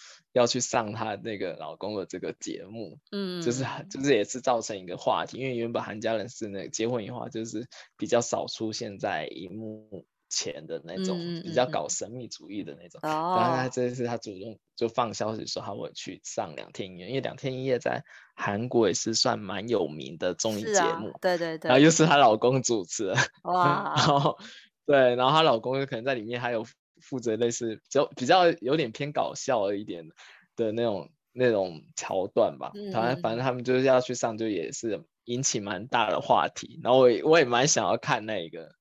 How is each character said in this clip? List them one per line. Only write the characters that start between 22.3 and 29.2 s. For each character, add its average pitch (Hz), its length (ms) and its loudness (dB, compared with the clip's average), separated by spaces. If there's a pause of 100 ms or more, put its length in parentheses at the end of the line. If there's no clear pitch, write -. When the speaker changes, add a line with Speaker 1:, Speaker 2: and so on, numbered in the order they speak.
Speaker 1:
公 123 260 2
主 110 220 0
持 101 220 -6
的。 95 100 0 (280)
Speaker 2:
哇。 175 500 2
Speaker 1:
<laughs> - 20 -4
然 - 100 2
后， 143 300 4 (480)
对， 131 320 6
然 127 100 4
后 139 60 6
她 156 100 6
老 135 160 6
公 123 220 -2
就 139 60 -2
可 131 100 -6
能 113 80 -8
在 135 100 0
里 120 60 -4
面 117 180 -6
还 120 140 -2
有 107 120 -2 (360)
负 - 180 -8
责 113 180 0
类 117 140 2
似， 113 380 -6
就 143 160 2 (100)
比 127 120 -6
较 175 240 6 (100)
有 131 160 0
点 127 160 -2
偏 143 180 -6
搞 - 240 -2